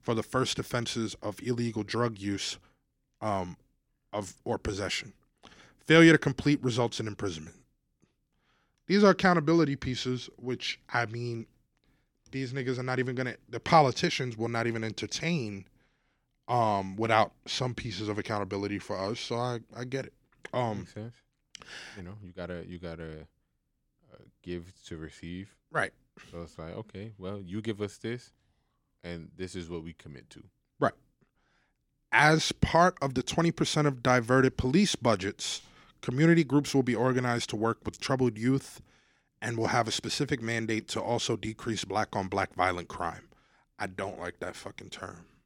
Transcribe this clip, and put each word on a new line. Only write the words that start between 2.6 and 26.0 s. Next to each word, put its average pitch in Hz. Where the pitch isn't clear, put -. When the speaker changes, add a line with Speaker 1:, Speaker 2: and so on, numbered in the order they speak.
Speaker 1:
um, 95
of, 101
or 117
possession. 98
Failure 165
to 151
complete 147
results 120
in 110
imprisonment. 85
These 202
are 196
accountability 165
pieces, 127
which, 123
I 117
mean, 117
these 135
niggas 131
are 127
not 127
even 127
gonna, 127
the 117
politicians 135
will 117
not 117
even 113
entertain, 110
um, 104
without 110
some 127
pieces 104
of 104
accountability 101
for 101
us. 98
So -
I, 120
I 120
get 127
it. -
Um, 113
Speaker 2:
Makes 90
sense. 113
You 95
know, 92
you 87
gotta, 87
you 90
gotta, 82
uh, -
give 87
to 85
receive. 85
Speaker 1:
Right. 151